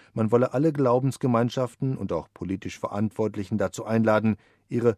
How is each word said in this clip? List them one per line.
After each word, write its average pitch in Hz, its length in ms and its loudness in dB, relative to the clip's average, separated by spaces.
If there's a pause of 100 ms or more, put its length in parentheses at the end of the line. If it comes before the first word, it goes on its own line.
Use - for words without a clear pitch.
(140)
Man 110 200 0
wolle 123 200 4
alle 151 200 2
Glaubensgemeinschaften 127 1200 0
und 98 160 -6
auch 80 220 -4
politisch 95 440 -8
Verantwortlichen 104 800 -4
dazu - 280 -4
einladen, 110 500 2 (320)
ihre 117 300 0